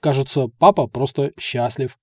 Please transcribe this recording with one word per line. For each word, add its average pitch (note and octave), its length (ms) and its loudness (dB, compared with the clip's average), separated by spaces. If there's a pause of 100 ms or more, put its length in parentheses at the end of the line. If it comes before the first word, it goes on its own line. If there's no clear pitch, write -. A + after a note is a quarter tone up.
Кажется, C3+ 460 4
папа D#3+ 400 -2
просто C#3 500 -2
счастлив. B2 640 -4